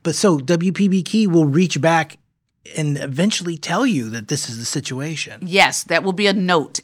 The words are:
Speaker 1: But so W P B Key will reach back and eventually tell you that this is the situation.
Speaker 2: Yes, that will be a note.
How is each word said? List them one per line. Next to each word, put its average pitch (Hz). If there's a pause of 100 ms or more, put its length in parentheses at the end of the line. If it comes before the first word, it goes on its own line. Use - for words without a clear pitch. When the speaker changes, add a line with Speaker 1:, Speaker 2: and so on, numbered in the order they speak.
Speaker 1:
But 156
so 180
W 170
P 202
B 185
Key 220
will 165
reach 151
back 160 (600)
and 147
eventually 170
tell 185
you 127
that 110
this -
is 117
the 117
situation. 139
Speaker 2:
Yes, 175
that 170
will 190
be 202
a 196
note. 180